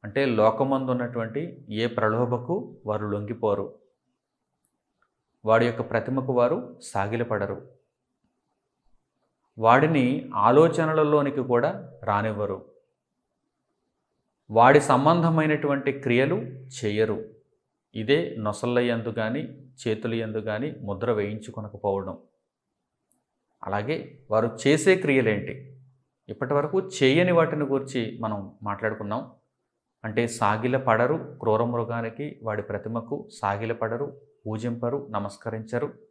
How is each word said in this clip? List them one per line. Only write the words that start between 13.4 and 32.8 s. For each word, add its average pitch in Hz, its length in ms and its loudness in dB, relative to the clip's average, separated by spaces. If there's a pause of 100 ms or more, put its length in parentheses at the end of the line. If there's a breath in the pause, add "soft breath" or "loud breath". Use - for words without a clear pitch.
వాడి 127 300 10
సంబంధమైనటువంటి 147 1120 2
క్రియలు 135 440 2 (480)
చేయరు. 104 400 0 (680)
ఇదే 135 440 0
నొసళ్ళ 113 400 -2
యందు 120 300 -2
గాని 113 580 -6
చేతుల 113 480 -4
యందు 110 240 -4
గాని 110 420 -6
ముద్ర 101 320 -4
వేయించుకొనకపోవడం. 101 1080 -6 (1500)
అలాగే 107 680 -6
వారు 113 360 0
చేసే 156 300 6
క్రియలేంటి? 117 760 0 (540)
ఇప్పటి 127 280 -4
వరకు 147 260 0
చేయని 170 520 2
వాటిని 160 320 2
గురించి 131 560 -4
మనం 104 320 -6 (100)
మాట్లాడుకున్నాం. 104 720 -6 (720)
అంటే 113 220 -2
సాగిల 117 500 0
పడరు, 127 640 0
క్రూర 110 240 2
మృగానికి 117 800 -6
వాడి 107 200 -4
ప్రతిమకు 110 640 -8 (120)